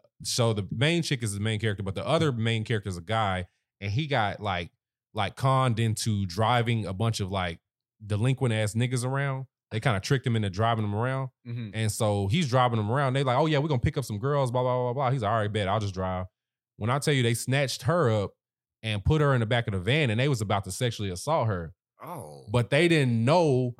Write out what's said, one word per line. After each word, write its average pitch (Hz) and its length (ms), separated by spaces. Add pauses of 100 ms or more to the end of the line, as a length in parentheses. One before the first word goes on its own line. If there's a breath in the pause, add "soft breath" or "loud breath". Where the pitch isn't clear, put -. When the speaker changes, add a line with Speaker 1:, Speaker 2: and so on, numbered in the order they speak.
(220)
Speaker 1:
so 117 300
the 101 180
main 151 320
chick 123 200
is 101 120
the 101 60
main 107 200
character, 104 220
but 95 120
the 87 120
other 156 260
main 113 320
character 104 240
is 92 80
a 87 60
guy, 95 440 (340)
and 101 100
he 135 160
got, 113 340
like, 90 300 (420)
like, 101 240
conned 131 420
into 107 480
driving 110 600
a 92 60
bunch 110 280
of, 95 100
like, 90 300 (440)
delinquent 117 500
ass 107 200
niggas 123 300
around. 135 420 (240)
They 110 100
kinda 110 200
tricked 135 260
him 117 100
into 104 140
driving 110 340
them 104 100
around. 131 360 (160)
Speaker 2:
Mm-hmm. 117 280
Speaker 1:
And 110 160
so 104 380
he's 151 200
driving 123 280
them 104 160
around. 135 220
They 139 100
like, 127 140
"Oh 156 80
yeah, 151 120
we're 151 100
gonna 135 120
pick 151 180
up 131 60
some 104 140
girls, 139 340
blah, 127 100
blah, 127 200
blah, 123 100
blah." 135 180
He's 139 120
like, 101 100
"All 113 60
right, 104 140
bet, 101 160
I'll 104 120
just 101 140
drive." 92 320 (500)
When 107 140
I 139 100
tell 151 140
you 131 100
they 117 100
snatched 131 480
her 160 280
up 101 220 (520)
and 107 200
put 151 160
her 143 140
in 123 60
the 110 60
back 117 200
of 107 60
the 95 80
van 127 300
and 107 100
they 139 80
was 131 120
about 101 240
to 92 60
sexually 107 400
assault 127 380
her. 87 240 (320)
Speaker 2:
Oh. 82 480
Speaker 1:
But 120 180
they 156 160
didn't 131 380
know 131 560